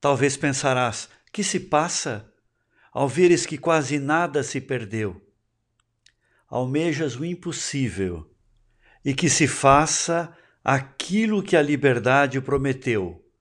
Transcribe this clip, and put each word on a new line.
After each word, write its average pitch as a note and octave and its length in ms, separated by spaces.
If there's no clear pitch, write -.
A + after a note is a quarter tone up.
Talvez C#3 360
pensarás, C3 720
"Que G#3+ 100
se F#3+ 160
passa?", D#3 760
ao C#3 160
veres E3+ 360
que D3+ 140
quase D3+ 400
nada D3+ 460
se C3 160
perdeu. A2 600
Almejas C#3 680
o C#3 80
impossível A2 1040
e C#3+ 80
que C#3 160
se C3+ 200
faça D#3 880
aquilo G3 800
que F#3 140
a D3+ 60
liberdade C3+ 800
prometeu. C3 880